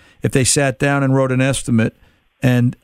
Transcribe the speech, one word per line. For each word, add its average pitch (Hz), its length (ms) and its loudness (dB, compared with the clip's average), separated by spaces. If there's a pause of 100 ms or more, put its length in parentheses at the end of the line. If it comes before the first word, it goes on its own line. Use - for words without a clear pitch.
(240)
if 123 80 -2
they 131 140 2
sat 139 340 -2
down 143 240 0
and 131 100 0
wrote 131 200 0
an 127 80 0
estimate, 123 560 -2 (440)
and 123 420 0